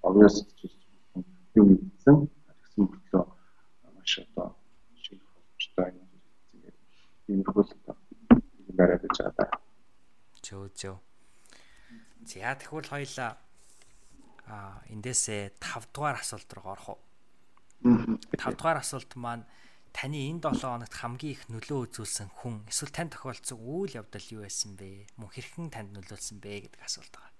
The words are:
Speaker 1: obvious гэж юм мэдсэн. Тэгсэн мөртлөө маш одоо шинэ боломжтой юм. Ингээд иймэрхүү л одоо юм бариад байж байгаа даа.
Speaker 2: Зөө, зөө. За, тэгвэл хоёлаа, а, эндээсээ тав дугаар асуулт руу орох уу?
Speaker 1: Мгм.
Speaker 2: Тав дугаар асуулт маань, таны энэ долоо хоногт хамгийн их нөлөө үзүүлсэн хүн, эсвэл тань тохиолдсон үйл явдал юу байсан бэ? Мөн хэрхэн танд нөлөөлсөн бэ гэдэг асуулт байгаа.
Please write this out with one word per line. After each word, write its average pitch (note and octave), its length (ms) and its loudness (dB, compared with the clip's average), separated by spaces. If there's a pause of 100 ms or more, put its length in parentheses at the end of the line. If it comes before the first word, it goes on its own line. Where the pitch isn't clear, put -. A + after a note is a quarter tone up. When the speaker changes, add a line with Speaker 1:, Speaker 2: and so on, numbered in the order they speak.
Speaker 1:
obvious G2+ 340 10 (220)
гэж - 140 -14 (800)
юм G#2 160 12
мэдсэн. - 460 8 (100)
Тэгсэн - 560 -4
мөртлөө - 420 0 (720)
маш - 240 -6
одоо F2+ 300 -10 (460)
шинэ - 300 -20
боломжтой - 640 -6
юм. - 160 -20 (480)
Ингээд - 240 -20 (500)
иймэрхүү G2+ 340 2
л - 120 0
одоо - 200 -16 (760)
юм - 80 -14
бариад F2+ 260 4
байж - 160 -8
байгаа - 160 -4
даа. - 160 0 (920)
Speaker 2:
Зөө, G2 240 -12 (140)
зөө. F#2+ 180 -10 (1300)
За, A2+ 300 -8
тэгвэл D3 380 -12
хоёлаа, C3+ 400 -8 (1120)
а, G2+ 420 -16
эндээсээ G#2+ 720 -6
тав - 340 -10
дугаар C#3+ 280 -4
асуулт - 340 -12
руу F#2+ 180 -14
орох - 160 -14
уу? - 120 -14 (840)
Speaker 1:
Мгм. A2+ 380 4 (160)
Speaker 2:
Тав - 200 -6
дугаар D#3+ 240 0
асуулт - 360 -10
маань, A#2+ 280 -10 (480)
таны C#3 380 -6
энэ E3 100 -8
долоо C3 380 -2
хоногт A#2 160 -12
хамгийн B2+ 400 -8
их - 140 -16
нөлөө A2+ 420 -6
үзүүлсэн G#2 380 -8 (120)
хүн, A2 280 -10
эсвэл - 260 -8
тань E3 160 -6
тохиолдсон - 480 -12
үйл C#3 420 -8
явдал - 300 -16
юу A2 140 -14
байсан G2+ 320 -10
бэ? G2 420 -18
Мөн G#2+ 160 -16
хэрхэн E3 360 -12
танд G#2 260 -12
нөлөөлсөн G2 420 -14
бэ G2+ 320 -14
гэдэг - 120 -20
асуулт - 320 -12
байгаа. - 240 -20